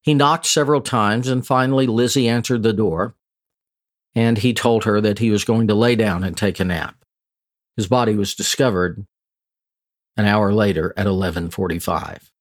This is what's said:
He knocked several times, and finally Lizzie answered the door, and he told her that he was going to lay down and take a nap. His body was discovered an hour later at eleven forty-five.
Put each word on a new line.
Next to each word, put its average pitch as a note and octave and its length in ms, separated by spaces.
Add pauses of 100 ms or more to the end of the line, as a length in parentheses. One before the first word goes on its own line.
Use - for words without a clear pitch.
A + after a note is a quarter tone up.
He D3+ 120
knocked D3 320
several D3 340
times, A#2 480
and B2+ 180
finally C3 420
Lizzie A#2+ 420
answered A#2+ 340
the A2+ 80
door, G2+ 440 (1000)
and A#2 220
he A#2 160
told A2+ 320
her G#2+ 160
that G#2 180
he A2+ 100
was G#2 140
going A2+ 240
to G#2 80
lay A#2 220
down G2 260
and F2 140
take G2 240
a F#2 40
nap. E2 380 (720)
His G#2+ 120
body A2+ 280
was G2+ 200
discovered G2+ 720 (1080)
an G#2+ 100
hour G#2 280
later G2+ 420
at G2 100
eleven F2+ 440
forty-five. E2+ 920